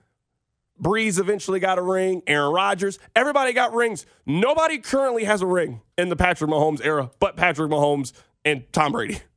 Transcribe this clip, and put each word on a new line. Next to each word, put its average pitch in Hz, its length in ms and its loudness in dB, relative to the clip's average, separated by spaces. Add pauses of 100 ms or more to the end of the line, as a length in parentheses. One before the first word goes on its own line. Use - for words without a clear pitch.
(800)
Brees 208 400 0
eventually 190 400 -2
got 185 200 0
a 180 40 -2
ring. 185 440 0
Aaron 147 260 2
Rodgers. 196 460 0 (180)
Everybody 269 380 2
got 247 180 2
rings. 226 320 -2 (220)
Nobody 294 520 2
currently 247 460 0
has 208 160 2
a 190 60 -2
ring 170 340 0 (160)
in 175 140 0
the 170 60 -2
Patrick 170 340 -2
Mahomes 151 340 0
era 143 340 -2
but 196 180 0
Patrick 160 340 0
Mahomes 147 420 0 (320)
and 143 300 -2
Tom 151 180 2
Brady. 117 280 -6 (160)